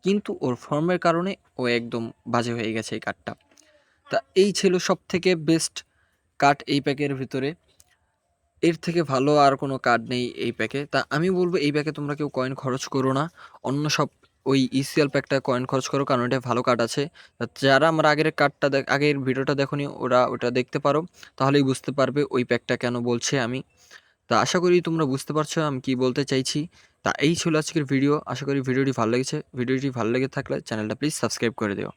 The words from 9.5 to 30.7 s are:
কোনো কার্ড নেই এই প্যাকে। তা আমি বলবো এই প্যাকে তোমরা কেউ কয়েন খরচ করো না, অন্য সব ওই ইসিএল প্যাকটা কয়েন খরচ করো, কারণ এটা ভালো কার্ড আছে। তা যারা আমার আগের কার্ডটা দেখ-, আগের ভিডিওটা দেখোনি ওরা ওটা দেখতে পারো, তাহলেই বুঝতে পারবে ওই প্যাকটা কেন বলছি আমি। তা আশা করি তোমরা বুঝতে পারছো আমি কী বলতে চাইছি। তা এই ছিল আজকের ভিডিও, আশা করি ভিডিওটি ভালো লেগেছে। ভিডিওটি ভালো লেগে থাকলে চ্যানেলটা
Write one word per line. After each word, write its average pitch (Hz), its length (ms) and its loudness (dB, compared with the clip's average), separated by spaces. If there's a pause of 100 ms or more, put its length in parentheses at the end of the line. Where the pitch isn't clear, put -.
কোনো 139 140 -2 (100)
কার্ড 117 160 4 (100)
নেই 123 120 -2 (200)
এই 120 140 -2
প্যাকে। 113 220 -2 (120)
তা 135 60 2 (180)
আমি 165 120 2 (100)
বলবো 180 180 0 (100)
এই 147 80 0
প্যাকে 151 240 -2
তোমরা 147 200 -6
কেউ 147 180 -4
কয়েন 131 160 -2 (100)
খরচ 131 200 -4 (120)
করো 131 240 2
না, 147 60 0 (440)
অন্য 143 160 -2 (140)
সব 147 100 -4 (380)
ওই 135 140 2 (200)
ইসিএল 147 340 0
প্যাকটা 139 220 -2 (120)
কয়েন 127 220 0
খরচ 135 220 -2
করো, 139 180 0
কারণ 123 180 2
এটা 135 100 0 (100)
ভালো 120 180 0
কার্ড 120 200 2
আছে। 143 160 -4 (360)
তা 123 60 -4 (220)
যারা 135 260 6
আমার 156 200 2
আগের 151 160 2 (120)
কার্ডটা 143 340 2
দেখ-, 139 220 0
আগের 143 200 2 (100)
ভিডিওটা 135 360 0
দেখোনি 143 220 -4 (200)
ওরা 123 160 4 (120)
ওটা 123 160 -2 (100)
দেখতে 127 260 -4
পারো, 143 160 2 (380)
তাহলেই 139 300 4
বুঝতে 135 300 -2
পারবে 131 220 2 (140)
ওই 123 160 2
প্যাকটা 123 320 0
কেন 120 120 -2 (140)
বলছি 120 240 -2 (140)
আমি। 127 140 -6 (680)
তা 120 60 2 (100)
আশা - 200 0
করি 180 120 6 (120)
তোমরা 160 240 0
বুঝতে 135 240 -4
পারছো 151 220 -2 (100)
আমি 135 180 -4
কী 135 60 0 (120)
বলতে 127 260 0
চাইছি। 135 280 0 (460)
তা 95 60 2 (160)
এই 170 140 4
ছিল 170 120 0 (100)
আজকের 151 300 -2
ভিডিও, 139 220 4 (180)
আশা 127 160 -6
করি 139 200 0
ভিডিওটি 135 300 0
ভালো 113 160 2
লেগেছে। 131 220 -2 (220)
ভিডিওটি 131 300 -2 (100)
ভালো 110 160 0
লেগে 131 220 0
থাকলে 139 200 -4 (100)
চ্যানেলটা 107 320 -4